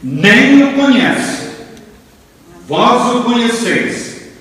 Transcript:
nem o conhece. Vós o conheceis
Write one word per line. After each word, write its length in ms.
nem 600
o 100
conhece. 760
Vós 500
o 80
conheceis 1040